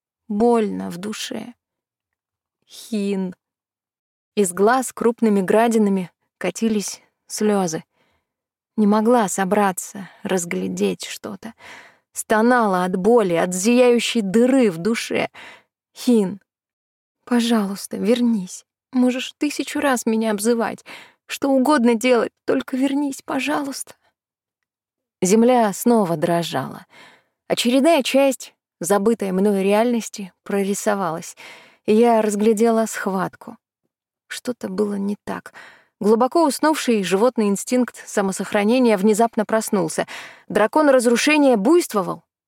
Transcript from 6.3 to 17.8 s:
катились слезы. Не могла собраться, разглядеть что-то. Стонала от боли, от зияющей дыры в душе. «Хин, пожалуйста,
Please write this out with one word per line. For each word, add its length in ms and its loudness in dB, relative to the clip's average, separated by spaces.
катились 640 -4
слезы. 580 -2
Не 60 2
могла 420 2
собраться, 800 -2
разглядеть 840 -4
что-то. 480 -14
Стонала 720 2
от 120 -2
боли, 380 4
от 180 0
зияющей 680 2
дыры 480 4
в 80 -6
душе. 500 -4
«Хин, 460 0
пожалуйста, 720 -2